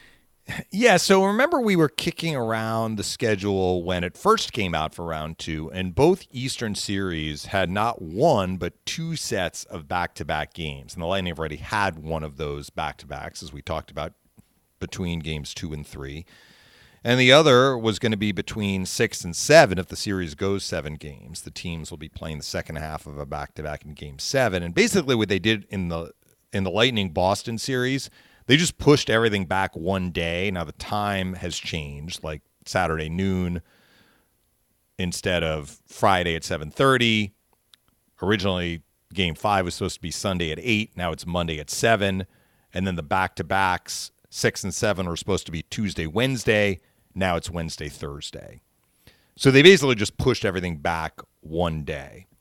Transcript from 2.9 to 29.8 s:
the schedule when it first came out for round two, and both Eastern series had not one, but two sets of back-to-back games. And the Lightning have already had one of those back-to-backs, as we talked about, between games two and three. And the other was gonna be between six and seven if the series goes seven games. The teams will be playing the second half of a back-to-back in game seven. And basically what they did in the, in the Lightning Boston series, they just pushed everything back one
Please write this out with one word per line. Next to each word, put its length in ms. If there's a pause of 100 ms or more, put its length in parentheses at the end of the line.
the 60
schedule 760
when 220
it 140
first 340
came 240
out 180
for 120
round 320
two, 340
and 240
both 360
Eastern 440
series 680
had 240
not 320
one, 560
but 280
two 300
sets 480
of 240
back-to-back 680
games. 420
And 60
the 60
Lightning 240
have 80
already 160
had 440
one 240
of 120
those 340
back-to-backs, 720
as 120
we 80
talked 280
about, 260 (680)
between 380
games 340
two 180
and 160
three. 380 (800)
And 120
the 140
other 460
was 200
gonna 200
be 160
between 520
six 380
and 100
seven 440
if 100
the 80
series 400
goes 300
seven 300
games. 480
The 80
teams 380
will 80
be 120
playing 300
the 40
second 320
half 320
of 100
a 80
back-to-back 600
in 80
game 260
seven. 420
And 140
basically 400
what 140
they 100
did 300
in 180
the, 240 (400)
in 140
the 60
Lightning 400
Boston 460
series, 520 (360)
they 120
just 200
pushed 320
everything 360
back 280
one 380